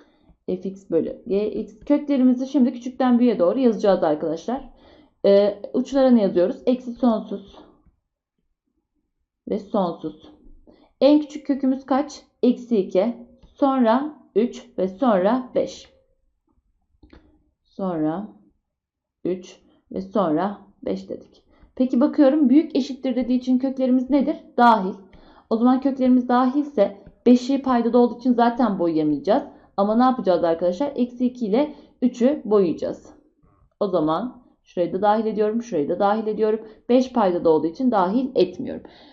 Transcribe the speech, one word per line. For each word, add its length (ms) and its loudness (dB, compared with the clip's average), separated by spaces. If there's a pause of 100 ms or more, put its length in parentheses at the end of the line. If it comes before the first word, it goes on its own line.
(460)
F 60 -4
x 380 -10
bölü 360 -4
g 240 -2
x. 280 -10
Köklerimizi 680 0
şimdi 260 0
küçükten 460 -2
büyüğe 200 2
doğru 200 2
yazacağız 440 2
arkadaşlar. 680 -4 (560)
Ee, 320 4 (140)
uçlara 380 2
ne 120 6
yazıyoruz? 340 2 (100)
Eksi 260 -2
sonsuz 680 -4 (1900)
ve 100 -4
sonsuz. 680 -6 (720)
En 200 6
küçük 260 -12
kökümüz 400 -2
kaç? 360 -4 (200)
Eksi 340 0
iki, 400 -2 (380)
sonra 600 0 (200)
üç 440 -4
ve 100 -2
sonra 680 0
beş. 400 -6 (1700)
Sonra 680 -6 (960)
üç 360 -8 (320)
ve 80 -8
sonra 580 -4 (260)
beş 240 -8
dedik. 360 -16 (320)
Peki 240 0
bakıyorum 480 2
büyük 280 2
eşittir 400 -4
dediği 220 -2
için 200 0
köklerimiz 520 -2
nedir? 260 0 (200)
Dahil. 380 2 (560)
O 60 0
zaman 240 2
köklerimiz 480 2
dahilse 680 0 (300)
beşi 360 4
paydada 360 0
olduğu 200 2
için 160 0
zaten 440 0
boyayamayacağız. 640 0 (340)
Ama 200 0
ne 60 4
yapacağız 420 0
arkadaşlar? 500 -2
Eksi 320 -2
iki 200 -6
ile 280 0 (280)
üçü 420 0
boyayacağız. 680 -2 (680)
O 80 -2
zaman 540 -2 (200)
şurayı 300 -6
da 100 -4
dahil 240 2
ediyorum, 360 -2
şurayı 260 -4
da 100 -4
dahil 280 0
ediyorum. 340 -2 (280)
Beş 240 2
paydada 380 2
olduğu 160 4
için 240 -2
dahil 440 0
etmiyorum. 480 -2 (300)